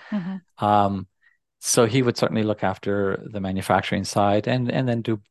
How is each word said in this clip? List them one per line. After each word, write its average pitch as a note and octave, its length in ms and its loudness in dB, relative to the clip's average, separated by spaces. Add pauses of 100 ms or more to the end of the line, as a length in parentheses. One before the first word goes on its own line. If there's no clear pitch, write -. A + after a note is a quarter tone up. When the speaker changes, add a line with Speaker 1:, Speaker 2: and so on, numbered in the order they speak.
(120)
Speaker 1:
Mm-hmm. F#3+ 540 -6
Speaker 2:
Um, G3+ 420 2 (520)
so - 260 2
he A#2+ 160 2
would A#2+ 160 2
certainly A2 260 0
look G#2+ 200 -2
after G2 580 -2 (100)
the G#2 100 -8
manufacturing F#2+ 640 0
side G#2 440 2
and, B2 240 0
and C3 160 -2
then A#2 140 0
do A2 300 -4